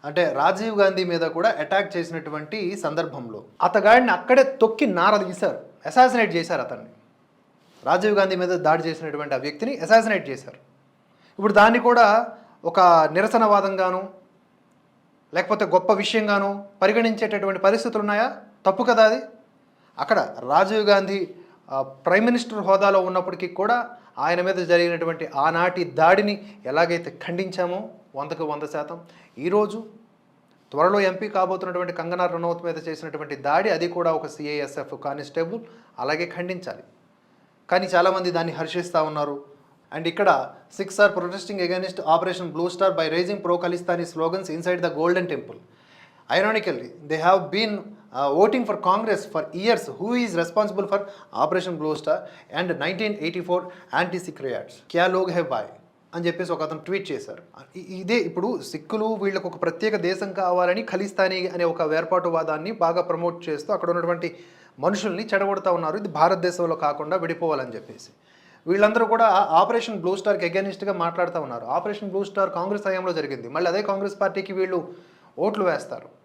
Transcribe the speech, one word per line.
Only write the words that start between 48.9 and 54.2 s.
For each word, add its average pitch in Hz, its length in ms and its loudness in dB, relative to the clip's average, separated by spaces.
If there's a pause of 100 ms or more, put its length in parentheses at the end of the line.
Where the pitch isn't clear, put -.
for 160 100 -2 (200)
years. 220 220 2 (160)
Who 196 100 -6 (140)
is 202 180 -4
responsible 190 500 -2
for 202 80 0 (440)
Operation 180 380 -2
Blue 156 200 -2
Star 156 160 -2 (400)
and 180 100 -2 (160)
nineteen 202 320 -4 (120)
eighty-four 175 340 -2 (400)
anti-Sikh 175 460 -6